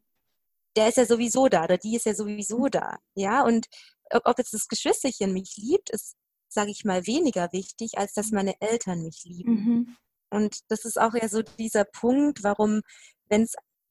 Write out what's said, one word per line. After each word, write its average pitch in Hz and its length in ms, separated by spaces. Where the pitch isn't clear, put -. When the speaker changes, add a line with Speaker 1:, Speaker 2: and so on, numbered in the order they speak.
Speaker 1:
der 220 140
ist 240 80
ja 247 80
sowieso 240 420
da 175 180
oder 180 120
die 220 180
ist 233 100
ja 214 100
sowieso 208 500
Speaker 2:
Mhm. 269 60
Speaker 1:
da, - 260
ja? 208 280
Und 233 240
ob, - 140
ob - 120
jetzt - 160
das 214 140
Geschwisterchen 226 680
mich 190 240
liebt, 254 320
ist, - 260
sag 208 220
ich - 160
mal, 185 220
weniger 226 440
wichtig, - 460
als 202 160
dass 214 180
meine 196 300
Eltern 190 420
mich 160 220
lieben. 202 400
Speaker 2:
Mhm. 233 300
Speaker 1:
Und 208 280
das 214 160
ist 220 140
auch 226 160
ja 226 120
so 214 140
dieser 220 280
Punkt, 269 580
warum, 214 380
wenn's 220 260